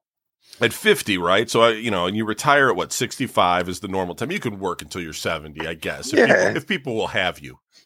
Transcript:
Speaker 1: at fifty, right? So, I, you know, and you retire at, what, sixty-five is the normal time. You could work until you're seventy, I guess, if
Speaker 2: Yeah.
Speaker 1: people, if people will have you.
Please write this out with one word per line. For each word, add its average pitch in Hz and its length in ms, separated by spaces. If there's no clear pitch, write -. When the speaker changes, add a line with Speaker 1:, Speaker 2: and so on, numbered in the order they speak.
Speaker 1:
at 117 100
fifty, - 460
right? 92 320
So, 113 140
I, 117 100
you 110 180
know, 90 160
and 98 80
you 110 100
retire 139 440
at, 92 80
what, 85 160
sixty-five 92 720
is 90 140
the 98 80
normal 92 260
time. 120 160
You 196 80
could 107 200
work 90 220
until 87 200
you're 80 120
seventy, 78 540
I 82 60
guess, 80 400
if - 60
Speaker 2:
Yeah. 226 80
Speaker 1:
people, 98 300
if 147 100
people 135 280
will 98 120
have 90 320
you. 67 200